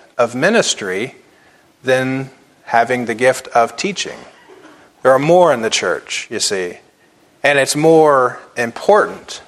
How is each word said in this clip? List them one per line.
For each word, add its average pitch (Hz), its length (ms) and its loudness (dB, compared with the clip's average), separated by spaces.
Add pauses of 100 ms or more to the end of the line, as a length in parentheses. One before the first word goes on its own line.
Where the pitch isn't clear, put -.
(160)
of 117 180 -2
ministry 127 840 -2 (680)
than 131 480 -2 (360)
having 117 400 0
the 113 80 -4
gift 127 340 0
of - 280 0
teaching. 175 420 -8 (840)
There 131 80 4
are 131 80 6
more 165 340 4
in 117 100 -2
the 110 80 -2
church, - 600 -6
you 113 80 -6
see, 92 400 -6 (640)
and 143 160 2
it's 135 160 0
more 147 640 4 (180)
important. 120 920 -2